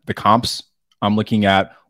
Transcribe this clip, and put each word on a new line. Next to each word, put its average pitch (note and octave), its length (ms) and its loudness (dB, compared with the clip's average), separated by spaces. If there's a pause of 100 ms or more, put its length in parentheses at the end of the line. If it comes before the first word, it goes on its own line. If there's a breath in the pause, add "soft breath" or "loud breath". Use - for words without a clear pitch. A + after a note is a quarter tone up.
the - 80 -6
comps. - 480 -2 (400)
I'm G#2 120 0
looking G#2+ 300 0
at G2 300 2 (140)